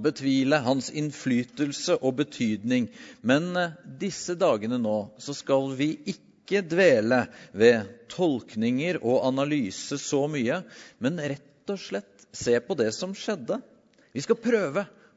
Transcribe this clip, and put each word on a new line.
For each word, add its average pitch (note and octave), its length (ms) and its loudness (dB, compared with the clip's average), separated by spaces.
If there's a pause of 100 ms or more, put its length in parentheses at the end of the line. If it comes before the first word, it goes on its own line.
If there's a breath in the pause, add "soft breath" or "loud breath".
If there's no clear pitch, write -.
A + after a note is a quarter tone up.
betvile C#3 580 2
hans C3 300 0
innflytelse C#3+ 1040 -2
og C3 240 -2
betydning. A#2 720 0 (320 loud breath)
Men, C#3+ 340 2
eh, E3+ 180 0 (260)
disse F3+ 380 -6
dagene B2 400 2
nå, G#2+ 200 0 (200)
så C#3+ 160 -10
skal C3+ 400 0
vi C#3 140 -2 (160)
ikke - 640 -4
dvele B2+ 560 4 (300 loud breath)
ved A2 340 6 (240)
tolkninger C3+ 880 -2
og A#2 220 2
analyse C#3 760 -2
så C#3 300 0
mye, D3+ 340 -2 (380 loud breath)
men D#3 180 -2
rett D3 560 -8
og F#3 60 -8
slett - 520 -12
se A#2+ 280 2
på F#3+ 160 -6
det A2 180 2
som F#3+ 220 -8
skjedde. F#3+ 460 -6 (500 soft breath)
Vi B2 80 -6
skal A3 160 2
prøve G3+ 500 0 (300 soft breath)